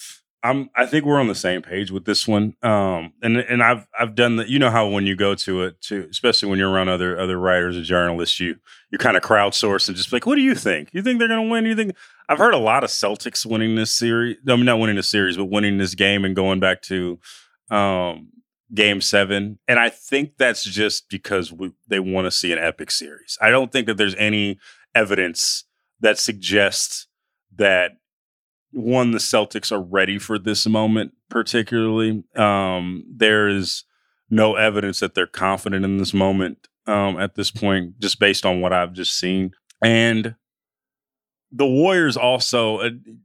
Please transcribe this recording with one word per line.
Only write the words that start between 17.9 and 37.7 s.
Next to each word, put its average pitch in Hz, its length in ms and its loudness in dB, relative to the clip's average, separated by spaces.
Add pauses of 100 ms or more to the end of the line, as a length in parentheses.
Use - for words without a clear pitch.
game 104 260 4
seven. 101 680 0
And 120 100 4
I 117 120 4
think - 480 -6
that's 123 260 2
just 101 440 -4
because 92 440 -6
we, 87 180 -10 (160)
they 98 140 -2
wanna 92 320 -2
see 87 200 -2
an 82 60 -2
epic 80 320 -6
series. - 500 -8
I 110 100 4
don't 127 200 2
think 123 160 -2
that 110 100 -2
there's 98 200 -2
any 104 420 -2 (340)
evidence 95 720 0 (360)
that 107 180 4
suggests 98 880 -2 (480)
that, 92 380 2 (800)
one, 123 360 0
the 113 80 0
Celtics 107 520 -2
are 101 120 -4
ready 95 360 0
for 107 200 -6
this 98 280 -2
moment 110 460 0 (160)
particularly. 110 960 -2 (100)
Um, 92 720 0
there 107 400 4
is 98 380 -2 (460)
no 110 240 4
evidence 101 460 0
that 95 140 -2
they're 90 120 0
confident 95 580 -2
in 98 140 0
this 95 160 -2
moment, 95 540 0 (180)
um, 101 340 0
at 95 140 -4
this 98 160 -4
point, 95 500 -2